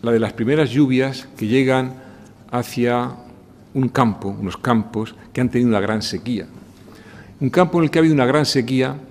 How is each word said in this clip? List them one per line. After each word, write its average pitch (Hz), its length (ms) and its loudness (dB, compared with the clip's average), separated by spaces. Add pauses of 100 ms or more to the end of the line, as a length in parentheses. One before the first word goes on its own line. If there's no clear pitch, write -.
la 117 100 0
de 113 80 4
las 107 140 -2
primeras 135 380 0
lluvias 131 560 2 (100)
que 110 100 -4
llegan 131 460 2 (580)
hacia 120 600 -2 (640)
un 131 160 0
campo, 110 400 0
unos 101 280 -8
campos 110 580 -2 (180)
que 127 80 -4
han 127 80 0
tenido 123 200 0
una 107 100 2
gran 104 220 -2
sequía. 101 460 -6 (920)
Un 135 100 -2
campo 175 300 2
en 165 60 4
el 147 60 0
que 165 80 2
ha - 20 6
habido 160 140 4
una 135 100 4
gran 139 200 2
sequía 131 500 0 (160)